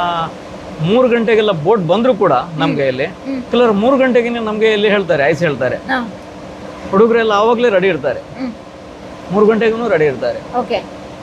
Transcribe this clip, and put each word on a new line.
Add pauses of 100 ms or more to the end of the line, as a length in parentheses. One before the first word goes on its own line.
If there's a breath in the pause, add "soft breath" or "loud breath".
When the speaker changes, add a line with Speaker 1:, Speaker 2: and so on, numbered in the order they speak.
(800)
Speaker 1:
ಮೂರು
ಗಂಟೆಗೆಲ್ಲ
ಬೋಟ್
ಬಂದ್ರು
ಕೂಡ
Speaker 2:
ಹ್ಮ್.
Speaker 1:
ನಮ್ಗೆ
ಇಲ್ಲಿ
Speaker 2:
ಹ್ಮ್.
Speaker 1:
ಕೆಲವರು
ಮೂರು
ಗಂಟೆಗೆ
ನಮ್ಗೆ
ಇಲ್ಲಿ
ಹೇಳ್ತಾರೆ,
ಐಸ್
ಹೇಳ್ತಾರೆ.
Speaker 2:
ಹಾ. (800)
Speaker 1:
ಹುಡುಗರೆಲ್ಲ
ಆವಾಗ್ಲೇ
ರೆಡಿ
ಇರ್ತಾರೆ.
Speaker 2:
ಹ್ಮ್. (800)
Speaker 1:
ಮೂರು
ಗಂಟೆಗೂ
ರೆಡಿ
ಇರ್ತಾರೆ.
Speaker 2:
ಓಕೆ. (480)